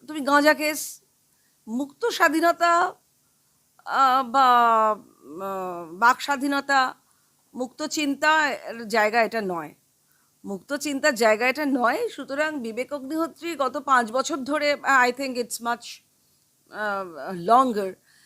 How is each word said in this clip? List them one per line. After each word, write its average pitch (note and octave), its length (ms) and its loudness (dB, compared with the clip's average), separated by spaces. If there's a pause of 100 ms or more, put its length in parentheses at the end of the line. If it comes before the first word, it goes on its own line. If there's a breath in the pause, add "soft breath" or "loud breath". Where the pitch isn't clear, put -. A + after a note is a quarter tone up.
তুমি D4+ 120 -8
গাঁজা C#4+ 340 4
কেস। D4+ 460 -6 (680)
মুক্ত C4+ 380 -6
স্বাধীনতা, E4+ 880 2 (920)
আহ, B3+ 440 2
বা, A#3 640 4
আহ, G#3 80 -2 (920)
বাক A#3 280 2
স্বাধীনতা, C#4 720 0 (600)
মুক্ত B3 280 -8
চিন্তা D4+ 680 0
এর A3+ 380 -10
জায়গা A3 340 2
এটা A3 220 -2
নয়, E3+ 300 -6 (680)
মুক্ত G3 280 -10
চিন্তার C#4+ 420 0
জায়গা A3 340 4
এটা C#4 160 -2
নয়। C#4 440 0
সুতরাং D4 520 -6
বিবেক A3+ 320 -8
অগ্নিহোত্রী D#4 640 -6
গত B3+ 200 -2
পাঁচ B3+ 360 0
বছর C4+ 240 -2
ধরে, C#4+ 380 -2
I B3 380 2
think C4 220 -6
it's A#3+ 240 -6
much, A#3 280 -6 (840)
আহ, F#3+ 640 -8
longer, G#3 580 2 (340 soft breath)